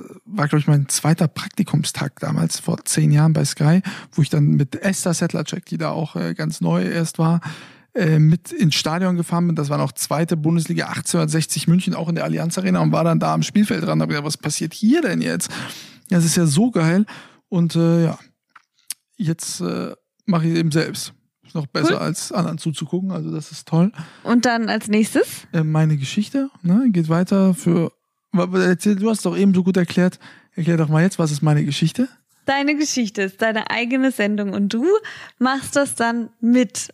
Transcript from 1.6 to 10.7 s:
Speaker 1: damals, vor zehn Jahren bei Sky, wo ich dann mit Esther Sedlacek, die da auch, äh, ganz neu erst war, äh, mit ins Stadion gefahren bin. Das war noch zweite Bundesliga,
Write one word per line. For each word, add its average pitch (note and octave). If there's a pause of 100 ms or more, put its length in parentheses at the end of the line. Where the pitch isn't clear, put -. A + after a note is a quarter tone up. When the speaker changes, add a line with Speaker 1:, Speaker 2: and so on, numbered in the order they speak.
Speaker 1:
damals, -
vor -
zehn D#3
Jahren D3+
bei D3+
Sky, D#3 (300)
wo -
ich C#3
dann D3+
mit D3
Esther F#3+
Sedlacek, E3+
die E3+
da D#3+
auch, D#3
äh, -
ganz D#3+
neu F3
erst E3
war, E3 (560)
äh, D#3
mit D#3
ins A3+
Stadion F3+
gefahren E3+
bin. E3
Das D3
war D3
noch C#3+
zweite E3
Bundesliga, D#3+